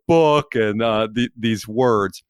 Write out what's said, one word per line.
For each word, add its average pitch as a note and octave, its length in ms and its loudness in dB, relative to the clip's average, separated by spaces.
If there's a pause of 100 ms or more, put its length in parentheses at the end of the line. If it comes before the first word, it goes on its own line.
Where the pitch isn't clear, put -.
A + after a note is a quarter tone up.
book D3+ 480 2
and, A2 280 0
uh, A2 300 0
the, A#2+ 240 -2
these A2+ 300 -4
words. A2 640 0